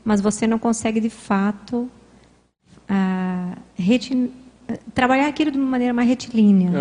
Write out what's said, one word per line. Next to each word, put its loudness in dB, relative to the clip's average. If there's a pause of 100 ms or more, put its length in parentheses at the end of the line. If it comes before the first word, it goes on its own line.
mas 2
você -2
não 0
consegue -2
de -2
fato, -4 (960)
ah, -2 (220)
reti-, 0 (640)
trabalhar 2
aquilo -2
de -2
uma 0
maneira 0
mais 2
retilínea, 4 (120)